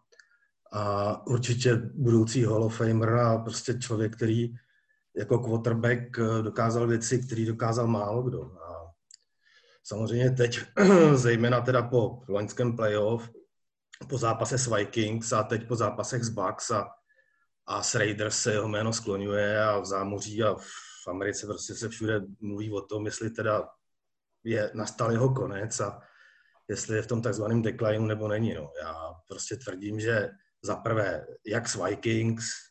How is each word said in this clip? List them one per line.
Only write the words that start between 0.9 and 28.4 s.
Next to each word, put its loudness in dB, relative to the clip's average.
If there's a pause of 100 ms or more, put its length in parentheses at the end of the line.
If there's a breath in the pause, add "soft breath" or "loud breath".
určitě 2 (180)
budoucí 4
Hall 2
of 0
Famer 2
a 4
prostě -4
člověk, -2
který 0 (640 loud breath)
jako 2
quarterback, 0
eh, 2
dokázal 0
věci, 2
který -2
dokázal 0
málo 0
kdo. -4
A -14 (920 soft breath)
samozřejmě 0
teď, 2 (280)
<clears throat> 10
zejména 4
teda 2
po 0
loňském -2
playoff, 0 (800)
po -4
zápase 0
s 0
Vikings -2
a 2
teď -4
po -2
zápasech -2
s -2
Bucks -4
a, 0 (800)
a -6
s -2
Raiders 0
se 0
jeho 0
jméno -2
skloňuje 0
a 2
v -4
zámoří -4
a 4 (500 loud breath)
v -12
Americe -4
prostě -8
se -6
všude -2 (200)
mluví -6
o -4
tom, -6
jestli -6
teda 0 (760)
je, -2
nastal -2
jeho 2
konec -4
a -6 (680 soft breath)
jestli -4
je 0
v -6
tom -2
takzvaném 0
declinu 0
nebo -2
není, 0